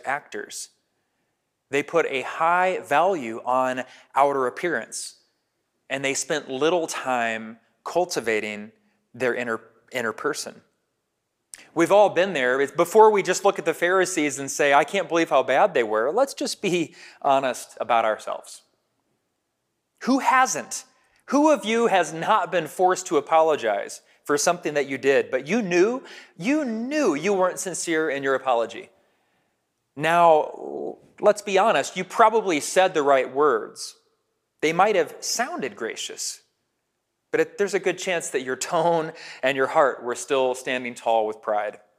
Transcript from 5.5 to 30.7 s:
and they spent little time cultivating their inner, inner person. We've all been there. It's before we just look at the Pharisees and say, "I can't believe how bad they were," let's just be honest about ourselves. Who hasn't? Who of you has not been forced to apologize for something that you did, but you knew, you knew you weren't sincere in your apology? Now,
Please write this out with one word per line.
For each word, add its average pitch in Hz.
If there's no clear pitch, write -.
and 139
they 139
spent 147
little 160
time 117
cultivating 110
their 123
inner, 117
inner 113
person. -
We've 165
all 196
been 180
there. 131
It's 139
before 214
we 202
just 180
look 196
at 160
the 165
Pharisees 170
and 139
say, 143
"I 151
can't 175
believe 165
how 135
bad 151
they 127
were," 110
let's 262
just -
be 170
honest 135
about 113
ourselves. -
Who 262
hasn't? 226
Who 294
of 208
you 226
has 170
not 170
been 170
forced 185
to 160
apologize 135
for 147
something 175
that 139
you 135
did, 131
but 131
you 220
knew, 196
you 285
knew 240
you 180
weren't 185
sincere 160
in 139
your 135
apology? 117
Now, 156